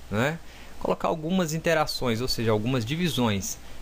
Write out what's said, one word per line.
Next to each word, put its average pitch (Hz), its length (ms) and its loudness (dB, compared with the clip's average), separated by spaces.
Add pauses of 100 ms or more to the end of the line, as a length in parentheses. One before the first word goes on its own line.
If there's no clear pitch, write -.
(120)
né? 135 260 2 (420)
Colocar - 280 0
algumas 170 460 0
interações, 151 680 2
ou 127 60 0
seja, 117 240 2
algumas 113 340 2
divisões, 123 720 0 (240)